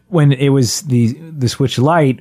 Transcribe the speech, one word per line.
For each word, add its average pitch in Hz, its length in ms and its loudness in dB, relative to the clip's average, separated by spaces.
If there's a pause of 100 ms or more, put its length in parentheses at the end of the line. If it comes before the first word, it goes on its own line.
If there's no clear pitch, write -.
when 147 240 2
it 135 180 0
was 135 320 0
the, 120 300 0 (240)
the 123 120 -2
Switch - 300 -4
Lite, 143 420 2